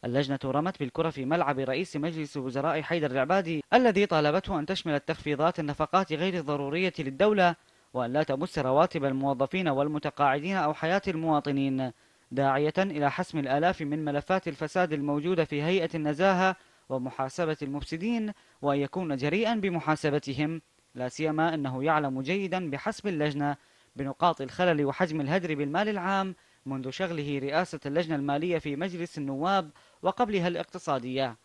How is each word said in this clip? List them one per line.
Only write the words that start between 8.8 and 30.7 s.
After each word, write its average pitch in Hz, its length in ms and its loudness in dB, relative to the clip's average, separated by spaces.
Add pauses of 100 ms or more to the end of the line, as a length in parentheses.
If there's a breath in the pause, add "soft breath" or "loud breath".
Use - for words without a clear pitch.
الموظفين 139 640 0
والمتقاعدين 147 920 0
أو 156 160 2
حياة 175 340 0
المواطنين، 139 840 0 (400 soft breath)
داعية 139 460 2
إلى 151 340 2
حسم 170 280 -4
الآلاف 147 420 2
من 151 240 -2
ملفات 147 420 -2
الفساد 160 460 -2
الموجودة 147 520 0
في 147 180 -2
هيئة 170 320 2
النزاهة 180 600 2 (340 soft breath)
ومحاسبة 131 720 -2
المفسدين، 185 720 -4 (280 soft breath)
وأن 143 160 2
يكون 147 380 -2
جريئا 190 400 0
بمحاسبتهم، 156 1040 0 (340)
لا 123 140 -4
سيما 156 440 0
أنه 131 300 -2
يعلم 143 380 2
جيدا 180 480 -2
بحسب 170 380 -6
اللجنة 147 480 0 (400 soft breath)
بنقاط 139 460 0
الخلل 147 440 2
وحجم 156 360 0
الهدر 156 340 0
بالمال 151 340 0
العام 190 460 -2 (300 soft breath)
منذ 131 240 -6
شغله 147 500 -4
رئاسة 151 460 0
اللجنة 156 300 0
المالية 147 420 0
في 147 180 -4
مجلس 175 420 -6
النواب 151 520 0 (320 soft breath)
وقبلها 190 460 0
الاقتصادية. 135 960 -4